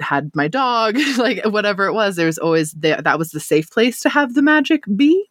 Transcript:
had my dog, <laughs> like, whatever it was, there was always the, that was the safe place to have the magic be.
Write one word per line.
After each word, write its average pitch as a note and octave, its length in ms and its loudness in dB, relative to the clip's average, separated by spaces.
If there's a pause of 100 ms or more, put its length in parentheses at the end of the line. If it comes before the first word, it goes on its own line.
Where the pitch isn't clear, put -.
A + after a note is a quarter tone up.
had C#3+ 340 -4
my D3 140 0
dog, A#3 480 -2
<laughs> C#4 200 -2
like, A#3 300 -2
whatever G3+ 400 0
it D#3+ 60 0
was, G3+ 240 0
there E3 100 2
was D#3+ 120 -2
always D#3+ 340 0
the, D#3 300 -2
that D3 160 2
was D#3+ 120 -6
the D3+ 100 -10
safe D#3 300 0
place A#3 300 0
to D4 80 0
have B3 260 0
the C#4+ 80 2
magic D4+ 400 2 (120)
be. D#4 360 2